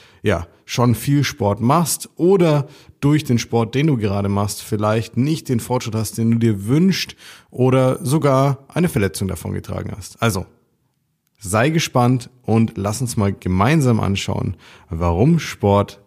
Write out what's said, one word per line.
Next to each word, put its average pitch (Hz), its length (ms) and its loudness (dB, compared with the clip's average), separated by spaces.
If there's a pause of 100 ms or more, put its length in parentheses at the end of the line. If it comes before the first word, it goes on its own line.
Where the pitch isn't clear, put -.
(240)
ja, 85 240 0 (180)
schon 123 300 2
viel 143 280 2
Sport 101 360 -2
machst 139 560 0
oder 165 520 2 (340)
durch 147 220 2
den 123 140 0
Sport, 117 380 -2
den 143 100 0
du 143 120 2
gerade 101 320 0
machst, 101 340 -2
vielleicht 107 520 -2
nicht 143 320 -2
den 120 120 0
Fortschritt 123 340 -4
hast, 110 240 -6
den 117 140 0
du 117 80 2
dir 107 260 0
wünschst 156 500 0 (360)
oder 131 520 2
sogar 135 640 0
eine 170 200 0
Verletzung 98 380 -2
davon 92 260 -8
getragen 95 420 -8
hast. - 280 -16
Also, 95 240 0 (880)
sei 107 320 0
gespannt 127 600 0 (100)
und 113 360 0
lass 104 240 -4
uns 120 140 -6
mal 101 160 0
gemeinsam 110 680 2
anschauen, 98 580 -2 (320)
warum 87 480 2
Sport 101 680 0